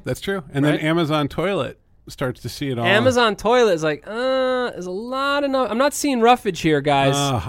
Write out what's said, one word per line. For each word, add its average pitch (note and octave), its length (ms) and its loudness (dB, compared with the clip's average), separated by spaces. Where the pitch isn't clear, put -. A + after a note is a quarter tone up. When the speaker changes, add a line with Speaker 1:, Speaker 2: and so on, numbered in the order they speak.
Speaker 1:
that's B2+ 160 -4
true. G3 220 -6
And C#3 120 0
then D3+ 100 4
Speaker 2:
Right? D#3 100 -2
Speaker 1:
Amazon D#3 440 0
Toilet E3 500 -4
starts B2+ 340 -6
to B2 60 -10
see C#3+ 220 -6
it B2 80 -4
all. A#2 60 -2
Speaker 2:
Amazon A3+ 520 2
Toilet A#3 360 2
is D#3 100 0
like, D3+ 240 -2
"Uh, B3+ 680 -2
there's F3+ 140 -10
a F3+ 40 -8
lot C4 540 -4
of C#4 60 -2
no-, C4 160 2
I'm A3 120 -2
not C#4+ 160 2
seeing C4+ 260 0
roughage A3+ 400 4
here, D3+ 220 2
guys. C#3 320 2
Speaker 1:
Uh, C3+ 340 -2